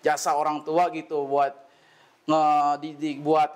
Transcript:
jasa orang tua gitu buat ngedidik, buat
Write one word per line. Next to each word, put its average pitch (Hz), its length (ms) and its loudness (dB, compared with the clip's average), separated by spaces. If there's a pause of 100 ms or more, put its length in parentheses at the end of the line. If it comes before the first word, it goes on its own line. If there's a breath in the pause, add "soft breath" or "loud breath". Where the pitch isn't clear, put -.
jasa 151 320 0
orang 151 320 -2
tua 165 240 2
gitu 151 380 -6
buat 139 240 2 (720 soft breath)
ngedidik, 147 960 0
buat 151 340 2